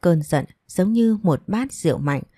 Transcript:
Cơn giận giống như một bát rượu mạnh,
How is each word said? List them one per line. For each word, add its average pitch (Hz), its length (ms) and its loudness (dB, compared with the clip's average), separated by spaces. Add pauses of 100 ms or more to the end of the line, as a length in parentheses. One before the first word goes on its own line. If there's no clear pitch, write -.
Cơn 165 220 2
giận 147 220 -2 (220)
giống 196 260 0
như 226 300 2
một 175 240 0
bát 233 260 -6
rượu - 260 -2
mạnh, 143 240 -2 (160)